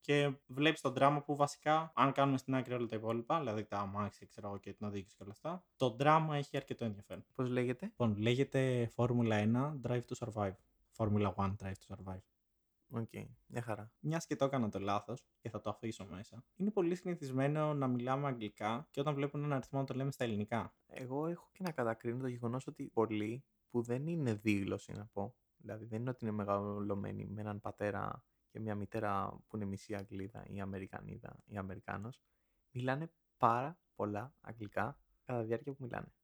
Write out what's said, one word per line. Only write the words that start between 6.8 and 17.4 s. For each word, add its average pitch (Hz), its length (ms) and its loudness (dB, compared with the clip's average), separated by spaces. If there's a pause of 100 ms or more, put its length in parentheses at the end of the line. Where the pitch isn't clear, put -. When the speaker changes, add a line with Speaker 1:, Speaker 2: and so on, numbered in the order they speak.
Speaker 1:
ενδιαφέρον. 101 400 -6 (100)
Speaker 2:
Πώς 127 140 0
λέγεται; 123 380 0
Speaker 1:
Λοιπόν, 110 300 2
λέγεται 123 720 4
Φόρμουλα 120 500 4
ένα 123 460 2
Drive 123 200 0
to - 160 -8
Survive. 104 360 -2 (420)
Formula 104 380 4
One 98 220 0
Drive 95 160 -8
to - 240 -14
Survive. 92 240 -10 (720)
Speaker 2:
Οκ, 117 200 -6 (340)
μια 123 160 -6
χαρά. 110 380 -6
Speaker 1:
Μιας 160 260 -2
και 151 100 -4
το - 80 2
έκανα 131 240 2
το 98 100 -4
λάθος, 101 480 -2 (120)
και - 100 -10
θα 107 120 -8
το 107 100 -6
αφήσω 107 360 -8
μέσα, 98 380 -14 (120)
είναι 202 140 0
πολύ 180 240 2
συνηθισμένο 151 800 2